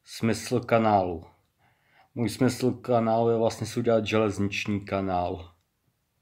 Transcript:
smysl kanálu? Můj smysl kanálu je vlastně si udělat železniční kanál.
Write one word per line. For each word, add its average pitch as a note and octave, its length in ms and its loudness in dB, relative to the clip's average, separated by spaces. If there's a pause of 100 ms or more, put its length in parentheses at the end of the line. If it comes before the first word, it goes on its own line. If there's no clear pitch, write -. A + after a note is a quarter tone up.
smysl - 560 -2
kanálu? G2+ 680 2 (920)
Můj A#2 140 0
smysl B2 420 0
kanálu A#2 580 0
je A#2 80 2
vlastně A2 300 -2
si A#2+ 120 -8
udělat A2+ 260 2
železniční G2+ 800 -2
kanál. F#2 720 -4 (680)